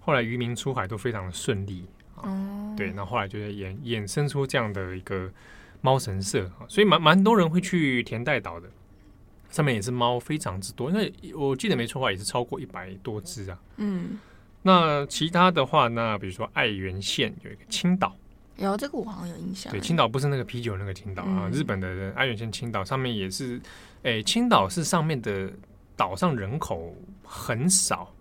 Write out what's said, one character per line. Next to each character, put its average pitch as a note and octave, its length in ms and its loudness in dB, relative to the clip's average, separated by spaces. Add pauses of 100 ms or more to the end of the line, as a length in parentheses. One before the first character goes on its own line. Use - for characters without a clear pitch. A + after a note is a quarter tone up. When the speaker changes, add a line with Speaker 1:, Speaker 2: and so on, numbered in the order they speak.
Speaker 1:
后 - 120 0
来 C3 80 6
渔 A#2 160 -2
民 A#2+ 180 -2
出 C3 200 -4
海 G#2+ 120 -2
都 G#2 120 -6
非 B2 120 -2
常 G#2 140 -4
的 F#2 80 -8
顺 G2+ 320 -2
利， F#2 220 -10 (300)
啊， - 120 -8
Speaker 2:
哦。 G3+ 480 -6
Speaker 1:
对， G2 160 -4
那 G2 140 -6
后 B2 100 -4
来 G#2 100 0
就 G#2 120 -8
衍-， G2+ 400 -8
衍 A#2 280 -2
生 D3 220 0
出 C#3 180 0
这 C3+ 120 0
样 A2+ 140 0
的 F#2 240 -6
一 F#2+ 40 -6
个 F#2+ 300 -4 (500)
猫 C3+ 180 4
神 G2 220 -2
社， F#2+ 240 0 (140)
啊， - 100 -16
所 - 140 4
以 G#3+ 40 8
蛮， E3 140 8
蛮 F#3+ 240 8
多 A3+ 140 8
人 E3+ 100 6
会 E3+ 120 4
去 D3 420 2
田 A#2 200 -4
代 C3+ 160 2
岛 E2+ 220 -8
的， F2+ 80 -18 (800)
上 - 160 2
面 C3+ 100 4
也 G#2+ 60 0
是 A2+ 100 -4
猫 B2 280 2
非 D3+ 180 -4
常 F#2+ 240 -4
之 - 120 -10
多， B2+ 180 -4
因 F#3+ 60 2
为 G#3 160 0 (220)
我 C#3 220 0
记 A3 120 -2
得 E3 80 4
没 A#2 100 0
错 B2+ 140 -6
的 C3 40 0
话， A#2 60 4
也 F#2+ 80 0
是 G2+ 60 -8
超 B2 200 0
过 - 160 -6
一 C3 60 -8
百 F#2 260 -12 (100)
多 G#2+ 180 -6
只 - 300 -10
啊。 F2+ 80 -12 (180)
Speaker 2:
嗯。 G3+ 420 -4 (440)
Speaker 1:
那 D#3+ 440 6
其 D#3 240 -2
他 F3+ 200 6
的 D#3+ 140 4
话， C3 220 6
那 A2+ 320 0
比 G2 80 -6
如 F#2 60 -6
说 A2+ 200 -6
爱 C#3 140 2
媛 F#2+ 340 -4
县 G#2+ 320 0 (100)
有 - 80 -14
一 - 40 -16
个 - 140 -20
青 F3+ 280 2
岛。 - 180 0 (420)
Speaker 2:
有， G3 200 0
这 C4+ 120 -4
个 C#4+ 100 -6
我 F#3+ 60 -4
好 F#3+ 160 -10
像 F3 80 -10
有 E3+ 80 -12
印 F3+ 180 -8
象。 - 180 -10
Speaker 1:
对， G2+ 80 -4
青 E3 160 0
岛 C3 120 6
不 A#2+ 100 -2
是 C#3 80 0
那 C#3+ 100 2
个 B2 60 -2
啤 A#2+ 180 -8
酒 A2+ 160 -4
那 G2 80 -6
个 G2 80 -4
青 F#2+ 220 -8
岛 F#2 80 -6
啊， F#2+ 240 0
Speaker 2:
嗯。 F#2 60 -2
Speaker 1:
日 C#3+ 100 0
本 G2+ 180 -2
的 F#2+ 360 -4
爱 B2+ 100 2
媛 A#2 100 -2
县 A2 140 -6
青 A#2 200 -6
岛 G#2 140 -2
上 C3 140 -4
面 B2+ 180 -2
也 F#2+ 140 -2
是， B2 280 -6 (440)
诶， A#2 220 0
青 A#3+ 240 2
岛 A2+ 200 6
是 E3 140 -4
上 D#3+ 200 2
面 D3+ 200 0
的 G2 280 -2 (460)
岛 F#2+ 180 0
上 D#3 220 2
人 G#2+ 220 -4
口 E2+ 360 -6 (340)
很 B2+ 400 -2
少 F2+ 420 2 (100)